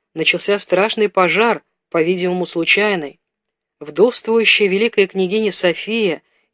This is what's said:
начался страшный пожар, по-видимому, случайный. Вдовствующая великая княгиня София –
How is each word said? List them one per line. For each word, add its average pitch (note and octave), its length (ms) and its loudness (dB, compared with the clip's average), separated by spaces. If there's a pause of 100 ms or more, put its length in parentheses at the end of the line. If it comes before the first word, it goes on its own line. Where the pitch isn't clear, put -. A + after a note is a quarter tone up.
(140)
начался F3+ 440 -2
страшный G#3 500 0
пожар, F#3 540 0 (280)
по-видимому, F3+ 560 0
случайный. E3+ 760 -2 (600)
Вдовствующая G#3 880 2
великая G3+ 380 0
княгиня F#3+ 440 -2
София – F#3 720 -2 (320)